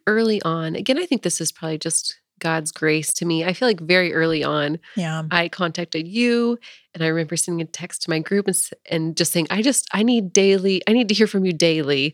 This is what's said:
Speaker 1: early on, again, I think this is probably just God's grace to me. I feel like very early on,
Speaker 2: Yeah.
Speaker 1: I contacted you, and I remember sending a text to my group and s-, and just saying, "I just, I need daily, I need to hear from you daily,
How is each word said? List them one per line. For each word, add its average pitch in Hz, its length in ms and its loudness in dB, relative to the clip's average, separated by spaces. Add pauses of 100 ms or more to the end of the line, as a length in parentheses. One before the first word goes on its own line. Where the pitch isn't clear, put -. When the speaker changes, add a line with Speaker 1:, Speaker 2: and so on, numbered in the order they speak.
Speaker 1:
early 214 340 2
on, 160 340 -2
again, 254 220 -2
I 359 80 -4
think 254 160 -2
this - 180 -2
is 160 120 -6
probably 160 260 -6
just - 400 -6 (220)
God's 160 320 -2
grace 156 420 0
to - 120 -6
me. 165 200 0
I 185 80 0
feel 254 140 0
like 202 120 2
very 175 340 2
early 160 300 2
on, 147 360 0 (180)
Speaker 2:
Yeah. 160 340 -4
Speaker 1:
I 175 160 2
contacted 165 600 -6
you, 233 500 0 (360)
and 165 100 -8
I 160 40 2
remember 165 300 -2
sending 170 240 -2
a 160 80 -6
text - 340 -12
to - 60 -4
my 160 100 0
group 196 280 0
and 185 80 2
s-, - 180 -4 (160)
and 160 260 -2
just 170 160 0
saying, 170 180 0
"I 190 120 0
just, 254 320 0
I 196 100 2
need 226 300 2
daily, 196 520 4
I 208 60 2
need 240 160 4
to 208 60 0
hear 214 140 4
from 190 180 0
you 185 80 2
daily, 151 600 2